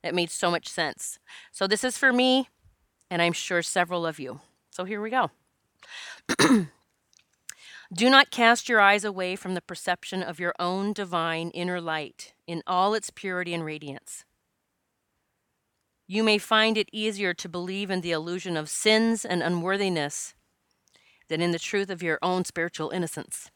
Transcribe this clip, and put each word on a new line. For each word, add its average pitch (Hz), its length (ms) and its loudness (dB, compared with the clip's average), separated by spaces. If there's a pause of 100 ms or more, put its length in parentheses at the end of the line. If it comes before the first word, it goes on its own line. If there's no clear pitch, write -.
That 165 140 -4
made 170 160 0
so 175 180 0
much - 160 -2
sense. - 540 -6 (320)
So 190 160 -2
this 214 160 0
is 254 120 -2
for 262 160 4
me, 254 360 4 (600)
and 170 140 0
I'm 170 100 4
sure 175 300 -2
several 175 420 0
of 160 140 -4
you. 131 220 -10 (300)
So 180 140 -8
here 208 160 -6
we 220 100 -6
go. 240 200 2 (1000)
<clears throat> 208 380 4 (1300)
Do 220 180 4
not 269 220 8
cast 233 360 4
your 226 120 6
eyes 202 240 6
away 185 320 -4
from 185 180 -4
the 175 60 -2
perception 180 640 -4
of 165 160 -8
your 175 180 -2
own 190 340 -2
divine 170 580 -4
inner 180 300 -4
light 156 520 -8 (160)
in 170 180 -6
all 185 280 4
its 214 160 -4
purity 180 440 -6
and 165 100 -4
radiance. 151 600 -12 (1800)
You 208 160 2
may 214 140 6
find 220 380 4
it 208 140 0
easier 208 440 -2
to - 140 -10
believe 185 420 -6
in 185 100 0
the 170 100 -4
illusion 170 460 -2
of 151 120 -4
sins 220 560 0
and 180 160 0
unworthiness 175 920 -2 (960)
than 160 120 -2
in 175 120 2
the 170 80 -2
truth 202 300 -2
of 180 120 -6
your 165 200 0
own 180 220 2
spiritual 165 460 -4
innocence. - 640 -6